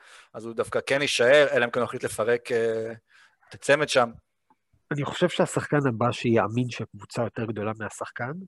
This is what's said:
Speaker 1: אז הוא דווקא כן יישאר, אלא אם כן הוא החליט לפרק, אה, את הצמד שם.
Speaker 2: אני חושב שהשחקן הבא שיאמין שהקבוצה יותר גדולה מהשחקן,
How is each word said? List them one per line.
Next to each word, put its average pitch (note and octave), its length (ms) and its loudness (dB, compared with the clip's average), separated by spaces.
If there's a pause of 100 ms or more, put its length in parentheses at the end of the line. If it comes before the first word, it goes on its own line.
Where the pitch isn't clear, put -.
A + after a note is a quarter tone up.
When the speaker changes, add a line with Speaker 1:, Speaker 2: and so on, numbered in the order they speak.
(340)
Speaker 1:
אז A2 100 -12
הוא A#2 100 -10
דווקא A2+ 320 -2
כן C#3 160 0
יישאר, C#3 500 6
אלא B2 120 2
אם A#2+ 60 0
כן B2+ 100 -2
הוא A#2 40 0
החליט A#2+ 200 -6
לפרק, A#2+ 480 -2
אה, A2+ 400 -2 (560)
את - 60 -20
הצמד C#3+ 340 2
שם. A#2+ 220 2 (840)
Speaker 2:
אני C#3+ 120 -2
חושב - 240 0
שהשחקן D3 580 0
הבא A#2+ 260 0
שיאמין A2+ 580 0
שהקבוצה - 520 -8
יותר A2+ 220 -6
גדולה G#2+ 340 -4
מהשחקן, A#2 540 -10 (160)